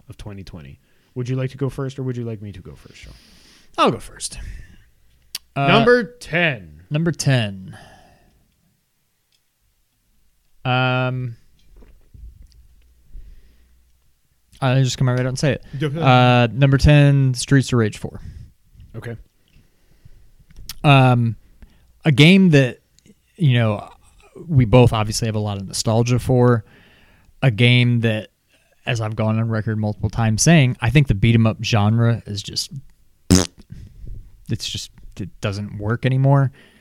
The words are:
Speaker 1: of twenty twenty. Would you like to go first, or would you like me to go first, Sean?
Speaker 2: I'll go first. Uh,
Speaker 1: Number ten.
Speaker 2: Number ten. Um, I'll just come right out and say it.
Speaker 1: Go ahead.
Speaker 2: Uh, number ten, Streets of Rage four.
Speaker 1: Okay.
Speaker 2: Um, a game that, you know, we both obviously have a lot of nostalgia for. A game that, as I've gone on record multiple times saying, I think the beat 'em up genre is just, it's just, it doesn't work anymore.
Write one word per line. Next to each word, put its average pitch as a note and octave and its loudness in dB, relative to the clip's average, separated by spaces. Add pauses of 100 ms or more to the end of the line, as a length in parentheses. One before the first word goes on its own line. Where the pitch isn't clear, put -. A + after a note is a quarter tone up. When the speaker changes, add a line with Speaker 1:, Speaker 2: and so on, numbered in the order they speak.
Speaker 1:
of A#2 -20
twenty G2 -16
twenty. C#2+ -20 (360)
Would B2 -8
you C3 -4
like C3 -6
to B2+ -18
go C#3 -6
first, C3 -10
or C3+ -10
would B2+ -8
you A#2+ -8
like A2+ -12
me G#2 -14
to F#2 -18
go D2 -20
first, - -20
Sean? - -20 (640)
Speaker 2:
I'll D#4 0
go A#2+ -6
first. - -16 (1200)
Uh, C#3 -2
Speaker 1:
Number A#3 4
ten. A2 -8
Speaker 2:
Number E3 -2
ten. G#2 -4 (3000)
Um, B2+ -4 (3250)
I'll C3+ 2
just B2+ -4
come B2+ 0
right B2 -2
out B2+ -2
and C3 -6
say C#3 0
it. - -8 (160)
Speaker 1:
Go D3+ -4
ahead. D3 -8
Speaker 2:
Uh, B2 4
number C#3 2
ten, C#3+ 4
Streets B2+ 0
of B2 2
Rage G#2+ -2
four. - -14 (720)
Speaker 1:
Okay. A2+ -14 (1700)
Speaker 2:
Um, B2 4 (680)
a D#3+ 2
game F3 6
that, C3+ 2 (560)
you C#3+ 2
know, A2 -2 (580)
we C#3 2
both A#2+ 6
obviously A2 -4
have G#2+ -4
a A2 -4
lot G#2 -6
of G2 -10
nostalgia A#2+ -2
for. B2 2 (800)
A A2 2
game A#2+ 4
that, G#2+ -4 (560)
as A2+ -4
I've A2 -8
gone A2 -2
on A2+ -4
record A2 -4
multiple G#2+ -4
times A2 0
saying, C#3 4
I A2+ -2
think C#3+ 2
the A2+ 0
beat A2+ 2
'em A2+ 4
up A2 -6
genre A2+ 0
is G2+ -10
just, - -12 (1800)
it's - -8
just, - -12 (280)
it F2+ -12 (120)
doesn't G#2 -8
work A2 -4
anymore. C3+ 2 (300)